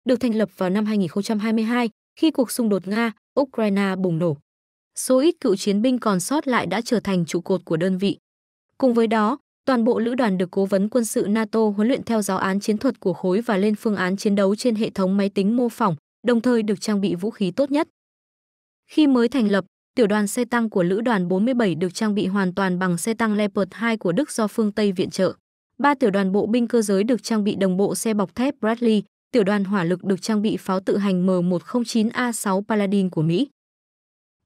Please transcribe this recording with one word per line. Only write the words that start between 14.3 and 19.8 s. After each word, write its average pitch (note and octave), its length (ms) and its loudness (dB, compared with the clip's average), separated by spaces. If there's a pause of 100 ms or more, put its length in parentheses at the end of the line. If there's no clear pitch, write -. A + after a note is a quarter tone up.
đấu G3 200 2
trên A3+ 200 0
hệ A3 140 -2
thống F#3+ 280 0
máy G3+ 120 2
tính G3+ 260 0
mô B3 140 0
phỏng, G3+ 260 -2 (320)
đồng A#3 140 2
thời A#3+ 220 2
được G#3 180 -4
trang G#3 200 -2
bị F3+ 140 0
vũ G3 160 -4
khí F3+ 200 -2
tốt C4+ 200 -2
nhất. D4 160 0 (1040)
Khi D4+ 160 4
mới A#3+ 200 4
thành A3+ 240 0
lập, F#3 140 0 (300)